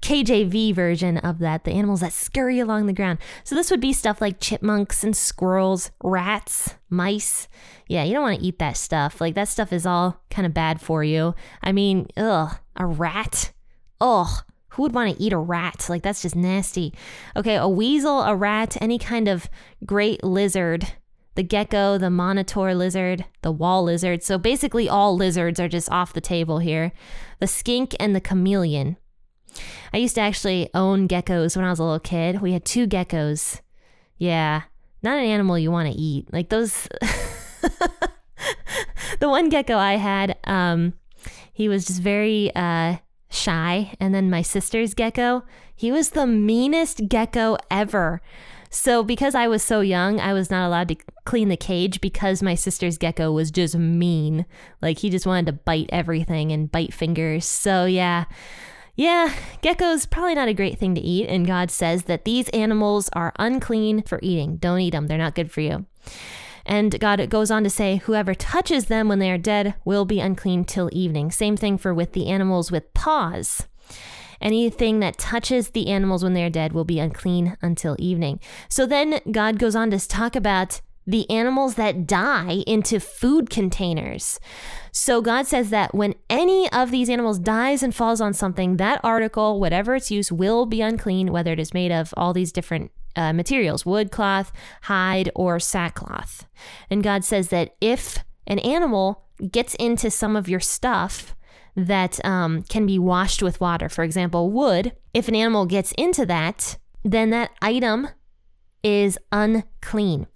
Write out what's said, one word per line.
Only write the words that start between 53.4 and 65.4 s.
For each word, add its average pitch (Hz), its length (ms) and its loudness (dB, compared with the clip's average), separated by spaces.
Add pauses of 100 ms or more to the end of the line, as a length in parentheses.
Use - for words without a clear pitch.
just 165 260 0
mean. 165 720 2 (360)
Like, 160 180 -2
he 208 100 0
just 180 160 0
wanted 180 220 2
to 156 60 -2
bite 160 380 -2
everything 165 600 -2
and 156 200 -2
bite 165 220 -2
fingers. 160 520 -2
So 185 400 2
yeah. 180 400 2 (720)
Yeah, 339 380 4 (300)
geckos, 339 440 2
probably 339 280 0
not 277 120 2
a 214 60 2
great 196 240 -2
thing 185 160 0
to 170 80 -2
eat. 180 260 0
And 175 200 0
God 180 240 0
says 175 320 0
that 170 220 -2
these 240 240 0
animals 214 640 2
are 170 260 -4
unclean 214 640 0
for - 180 -6
eating. 160 360 -2
Don't 180 220 0
eat 180 140 0
'em. 151 140 -2
They're 156 100 -2
not 160 160 -2
good 165 180 -4